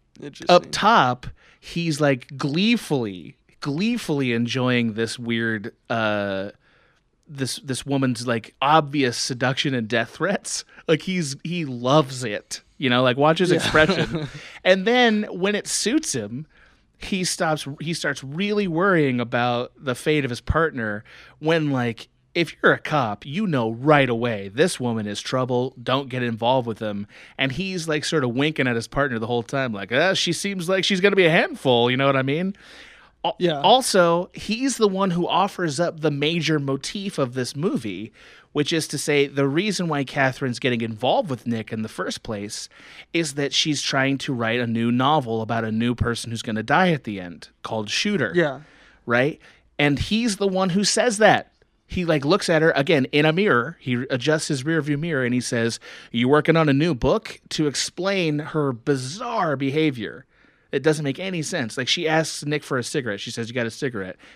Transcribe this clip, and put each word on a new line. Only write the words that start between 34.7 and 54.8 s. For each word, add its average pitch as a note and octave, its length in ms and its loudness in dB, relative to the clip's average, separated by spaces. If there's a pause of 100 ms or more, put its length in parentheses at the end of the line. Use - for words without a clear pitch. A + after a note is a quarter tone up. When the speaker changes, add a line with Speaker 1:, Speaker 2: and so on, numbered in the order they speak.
Speaker 2:
the A3 120 6
one F#3+ 220 0
who E3+ 160 0
offers E3+ 520 0
up E3 220 -2
the D#3 100 2
major D3+ 480 0
motif C#3+ 580 -6
of B2+ 180 -2
this B2+ 200 -6
movie, A#2+ 560 -6 (400)
which D3 220 -2
is D#3 160 0
to D3+ 80 -6
say C#3+ 300 2
the C#3 200 0
reason F3 400 0
why C#3+ 160 -2
Catherine's C3 560 -2
getting A#2+ 220 0
involved B2+ 480 -2
with B2+ 180 -6
Nick A2 240 -4
in A2+ 120 -4
the A2 60 -8
first - 320 -8
place G#2 460 -8 (460)
is D#3+ 220 -2
that C#3+ 180 -2
she's D3 280 0
trying C3+ 360 2
to C#3 160 -6
write A#2 260 0
a A#2 80 -2
new A#2 240 0
novel B2+ 500 2
about A2+ 220 -2
a A2 80 -4
new A#2 240 0
person A#2 360 -4
who's A2+ 100 -6
gonna A2 220 -4
die E3 280 4
at D3 140 -2
the G#2 120 -6
end F2 300 -12 (160)
called A2 260 -4
Shooter. E3+ 460 0
Speaker 1:
Yeah. D3 240 0 (460)
Speaker 2:
Right? B2 340 0 (400)
And D3 200 4
he's A3 360 0
the G3+ 140 0
one F#3 220 0
who G3+ 120 2
says G#3 360 0
that. F3+ 340 4 (340)
He, F#3 160 -4
like, D#3 220 2
looks F#3+ 240 2
at D#3+ 140 4
her, E3 120 6
again, C#3 360 4
in D3 140 4
a D#3 80 6
mirror. D#3+ 460 2
He B2+ 140 -4 (160)
adjusts C#3+ 380 0
his C3+ 180 -4
rear D#3+ 160 0